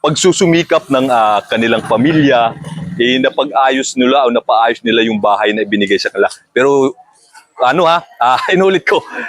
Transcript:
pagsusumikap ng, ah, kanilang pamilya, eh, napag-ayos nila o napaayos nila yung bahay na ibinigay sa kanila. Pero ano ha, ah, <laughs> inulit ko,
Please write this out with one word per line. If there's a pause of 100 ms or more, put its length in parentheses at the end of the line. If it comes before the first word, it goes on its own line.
pagsusumikap
ng,
ah,
kanilang
pamilya, (420)
eh,
napag-ayos
nila
o
napaayos
nila
yung
bahay
na
ibinigay
sa
kanila. (200)
Pero (680)
ano
ha, (160)
ah, (100)
<laughs>
inulit
ko, (260)